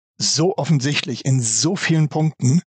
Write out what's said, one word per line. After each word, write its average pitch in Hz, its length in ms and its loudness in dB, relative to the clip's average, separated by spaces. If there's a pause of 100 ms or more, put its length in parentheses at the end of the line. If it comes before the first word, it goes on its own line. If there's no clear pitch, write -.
(160)
so 147 400 0
offensichtlich 143 680 0
in 131 160 0
so 147 340 0
vielen 156 320 2
Punkten, 156 640 0